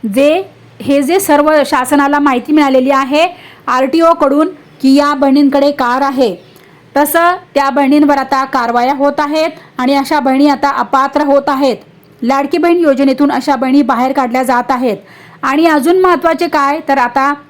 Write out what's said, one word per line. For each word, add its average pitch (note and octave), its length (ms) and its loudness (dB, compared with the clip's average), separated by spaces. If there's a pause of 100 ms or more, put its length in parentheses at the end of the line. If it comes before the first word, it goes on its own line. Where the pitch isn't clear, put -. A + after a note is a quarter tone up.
जे C#4+ 380 2 (380)
हे C#4 220 0
जे E4+ 180 0
सर्व D4+ 320 2 (140)
शासनाला C#4+ 520 0
माहिती C#4 340 0
मिळालेली C4+ 400 2
आहे C#4 340 0 (420)
आरटीओकडून D4+ 800 2 (340)
की C4+ 120 4
या C#4+ 200 2
बहिणींकडे C#4+ 580 2
कार C4 300 -2
आहे, B3+ 320 -2 (600)
तसं E4 420 0 (180)
त्या C#4 160 0
बहिणींवर C#4+ 480 2
आता C4+ 280 -2
कारवाया B3 480 -2
होत C#4+ 260 -2
आहेत D#4 300 -2 (280)
आणि C4 160 0
अशा C#4 260 -2
बहिणी C4+ 280 2
आता C#4+ 220 0
अपात्र C#4 540 -2
होत C#4 240 2
आहेत. C4+ 280 0 (460)
लाडकी C#4 360 -2
बहीण E4+ 200 2
योजनेतून C#4 540 0
अशा C4 240 -2
बहिणी C4 260 2
बाहेर B3+ 300 0
काढल्या B3+ 300 -2
जात B3 280 -2
आहेत. B3 260 -2 (460)
आणि C#4+ 240 0
अजून D#4+ 340 2
महत्त्वाचे E4+ 480 0
काय D4+ 400 -2
तर C#4 100 0
आता C4+ 340 0 (180)